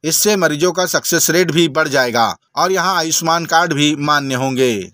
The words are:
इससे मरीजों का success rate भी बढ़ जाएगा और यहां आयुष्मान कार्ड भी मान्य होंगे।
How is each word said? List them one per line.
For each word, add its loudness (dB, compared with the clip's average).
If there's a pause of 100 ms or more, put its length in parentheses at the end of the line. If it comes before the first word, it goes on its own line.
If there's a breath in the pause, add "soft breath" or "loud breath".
इससे 0
मरीजों 0
का -2
success 0
rate 2
भी 2
बढ़ -2
जाएगा 2 (280)
और 0
यहां 0
आयुष्मान -2
कार्ड 2
भी 0
मान्य 0
होंगे। 0 (200)